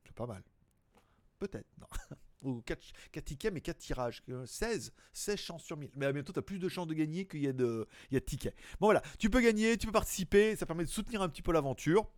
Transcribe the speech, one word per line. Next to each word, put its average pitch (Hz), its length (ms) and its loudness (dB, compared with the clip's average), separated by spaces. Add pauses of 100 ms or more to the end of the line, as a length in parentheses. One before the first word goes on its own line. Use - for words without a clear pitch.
C'est - 100 -20
pas 113 120 -8
mal. 185 160 -12 (960)
Peut-être, - 300 -10 (100)
non. - 80 -20 (560)
<laughs> - 0 -
Ou 127 200 -4
quatre, - 200 -8 (300)
quatre 151 120 -10
tickets, 196 280 -4
mais 180 80 -6
quatre - 180 -8
tirages. 123 520 -6
Euh, 127 160 -8
seize, 214 460 -6 (200)
seize - 260 -4
chances 170 260 -10
sur 165 120 -10
mille. 143 200 -10
Mais 139 160 0
bientôt, 143 200 -4
t'as 151 100 -2
plus 196 160 -8
de 180 100 -2
chances 175 180 -4
de 160 80 -4
gagner 156 320 -2
qu'il 151 160 -6
y 139 60 2
a 135 40 0
de, 117 340 0 (240)
il - 40 -4
y - 20 6
a 127 40 6
de - 40 -14
tickets. - 300 -6 (260)
Bon, 190 60 6
voilà. 208 160 8 (160)
Tu 220 100 2
peux 240 120 6
gagner, 226 360 6
tu - 100 -4
peux 214 60 -6
participer. 202 640 4
Ça - 80 -4
permet 165 200 -2
de 139 40 -4
soutenir 214 320 -4
un 185 80 2
petit - 140 -8
peu 180 100 2
l'aventure 156 640 4